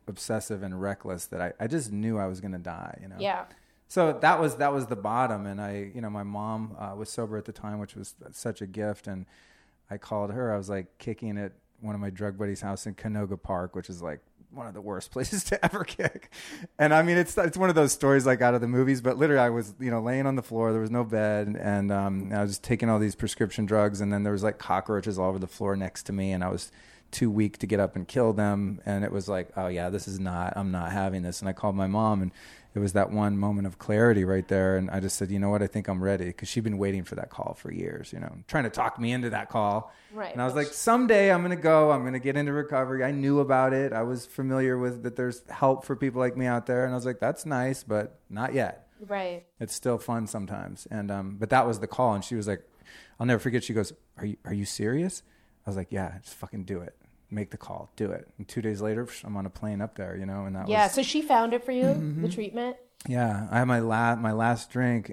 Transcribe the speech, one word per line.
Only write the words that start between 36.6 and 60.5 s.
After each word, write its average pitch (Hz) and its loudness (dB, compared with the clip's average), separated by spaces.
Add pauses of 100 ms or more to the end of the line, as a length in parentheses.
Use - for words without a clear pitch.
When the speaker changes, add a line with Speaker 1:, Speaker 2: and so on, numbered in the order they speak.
Speaker 1:
been 107 0
waiting 98 0
for - -10
that - -8
call - -8
for - -12
years, - -8
you 87 -10
know, 85 -10 (160)
trying 151 0
to 110 0
talk - -2
me 117 0
into 123 -2
that 104 -4
call. 104 0 (200)
Speaker 2:
Right. 208 -8
Speaker 1:
And 123 -4
I 123 2
was 135 0
like, 147 0
"Someday 220 6
I'm 175 4
gonna 180 0
go, 156 8
I'm 131 4
gonna 127 -2
get 135 0
into 147 2
recovery." 131 0
I 139 0
knew 139 4
about 131 6
it. 135 2
I 113 0
was 123 -4
familiar 131 0
with 123 -2
that 120 -4
there's 123 -4
help 135 2
for 139 -2
people 127 -2
like 123 2
me 127 0
out 120 0
there. 127 2
And 127 0
I 127 -2
was 123 -4
like, 127 -4
"That's 131 -2
nice, 131 -2
but 107 -2 (100)
not 110 -4
yet." 120 -2 (120)
Speaker 2:
Right. 190 -6 (160)
Speaker 1:
It's - -8
still 120 0
fun 117 -4
sometimes. 98 -8
And, 101 -4
um, 98 -6
but 107 -2
that 131 6
was 110 0
the 104 -4
call. 120 2
And 98 -2
she - -6
was 107 -2
like, 98 -2 (580)
"I'll 120 0
never 120 4
forget." 120 0
She 117 -6
goes, 104 0 (260)
"Are 107 -6
you, 104 -6
are - -6
you 101 -2
serious?" 139 -2 (420)
I 104 -6
was 98 -4
like, 92 -6
"Yeah, 92 -6
just - -20
fucking - -12
do 92 -6
it. 87 -14 (340)
Make 104 -6
the - -12
call, - -12
do 101 -2
it." - -10 (100)
And 104 -12
two - -6
days 107 -2
later, 110 -2 (160)
I'm 104 -6
on 98 -4
a 95 -8
plane 107 -6
up 107 -8
there, 92 -8
you 95 -6
know, 98 -6
and 98 -6